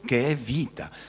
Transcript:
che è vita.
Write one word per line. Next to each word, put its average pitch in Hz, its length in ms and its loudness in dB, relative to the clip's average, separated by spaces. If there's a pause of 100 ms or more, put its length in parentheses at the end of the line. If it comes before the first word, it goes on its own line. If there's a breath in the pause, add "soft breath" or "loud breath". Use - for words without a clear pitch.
che 127 240 4
è 151 80 2
vita. 120 520 -2 (200 loud breath)